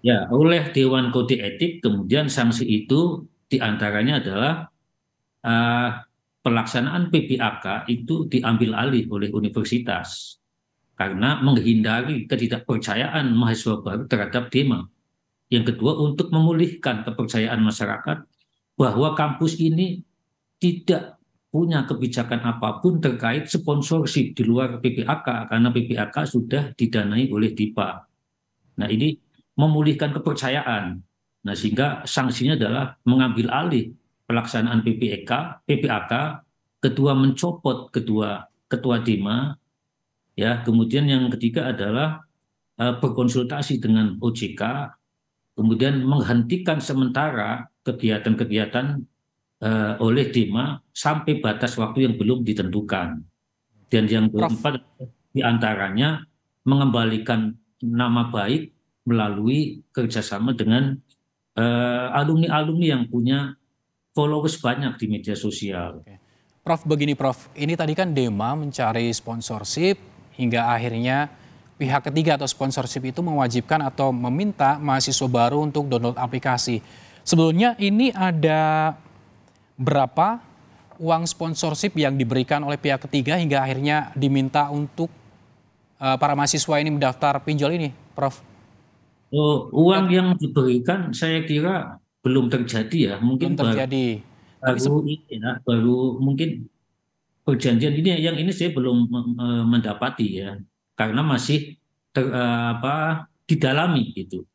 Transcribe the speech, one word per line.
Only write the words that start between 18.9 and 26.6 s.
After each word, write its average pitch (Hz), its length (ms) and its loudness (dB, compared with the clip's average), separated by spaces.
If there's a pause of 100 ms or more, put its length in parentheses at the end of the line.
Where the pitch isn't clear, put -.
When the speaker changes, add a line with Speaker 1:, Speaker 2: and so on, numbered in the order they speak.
Speaker 1:
kampus 151 440 0
ini 180 440 0 (560)
tidak 175 600 -2 (320)
punya 160 360 0
kebijakan 120 560 -4
apapun 117 600 0
terkait 120 440 0
sponsorship 151 880 0
di 123 80 0
luar 120 400 0
P 120 120 0
P - 20 -4 (100)
A 151 160 -2
K, 113 240 -6
karena 117 240 4
P 120 160 0
P 120 80 -2
A 107 160 -4
K 151 160 -2
sudah 127 480 -2